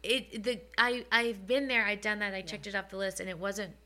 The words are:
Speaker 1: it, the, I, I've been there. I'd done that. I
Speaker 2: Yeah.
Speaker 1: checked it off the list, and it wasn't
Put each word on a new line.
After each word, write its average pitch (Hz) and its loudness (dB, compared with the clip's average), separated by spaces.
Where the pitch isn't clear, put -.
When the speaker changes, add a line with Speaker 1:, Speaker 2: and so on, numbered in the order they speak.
Speaker 1:
it, 226 -2
the, 240 -2
I, 247 4
I've 220 2
been 269 4
there. 233 4
I'd 208 0
done 214 0
that. 202 -2
I 190 -4
Speaker 2:
Yeah. 190 -6
Speaker 1:
checked 208 -8
it 202 -6
off 190 -4
the 190 -8
list, 190 -2
and 185 -4
it 175 -6
wasn't 196 -4